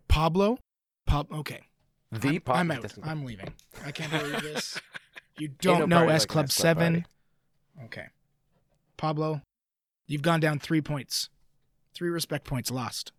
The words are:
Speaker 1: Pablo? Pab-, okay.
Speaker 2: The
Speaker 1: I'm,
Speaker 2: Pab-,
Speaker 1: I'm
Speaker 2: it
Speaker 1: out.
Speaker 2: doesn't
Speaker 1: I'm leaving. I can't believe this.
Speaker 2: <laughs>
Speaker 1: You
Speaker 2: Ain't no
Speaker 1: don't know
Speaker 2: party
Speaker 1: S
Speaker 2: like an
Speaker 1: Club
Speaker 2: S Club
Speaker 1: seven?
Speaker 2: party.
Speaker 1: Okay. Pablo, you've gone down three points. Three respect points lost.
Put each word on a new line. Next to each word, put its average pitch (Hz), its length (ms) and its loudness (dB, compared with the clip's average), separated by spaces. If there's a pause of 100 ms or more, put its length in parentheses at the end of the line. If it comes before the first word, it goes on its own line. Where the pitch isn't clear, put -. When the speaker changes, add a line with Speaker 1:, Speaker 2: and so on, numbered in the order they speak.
Speaker 1:
Pablo? 180 520 4 (480)
Pab-, 147 260 0
okay. 151 300 -10 (500)
Speaker 2:
The 113 160 0
Speaker 1:
I'm, 165 120 0
Speaker 2:
Pab-, 127 160 0
Speaker 1:
I'm 170 140 2
Speaker 2:
it 147 60 -2
Speaker 1:
out. 120 60 -8
Speaker 2:
doesn't - 220 -12
Speaker 1:
I'm 156 200 -6
leaving. 110 280 -10 (320)
I 151 60 -10
can't 156 220 -8
believe 151 300 -2
this. - 420 -8
Speaker 2:
<laughs> - 60 -20 (500)
Speaker 1:
You 151 80 -6
Speaker 2:
Ain't 139 160 -8
no 175 160 6
Speaker 1:
don't 156 80 2
know 175 80 6
Speaker 2:
party 165 160 6
Speaker 1:
S 156 100 4
Speaker 2:
like - 60 -2
an - 40 -8
Speaker 1:
Club 151 120 4
Speaker 2:
S - 120 -2
Club - 60 0 (140)
Speaker 1:
seven? 165 160 4 (840)
Speaker 2:
party. 120 120 -18
Speaker 1:
Okay. - 200 -12 (880)
Pablo, 156 460 -2 (640)
you've 147 160 -4
gone 165 160 4
down 151 220 2
three 160 200 0
points. - 500 -4 (640)
Three 175 180 -6
respect 160 340 -4
points 123 260 -4
lost. 123 480 -6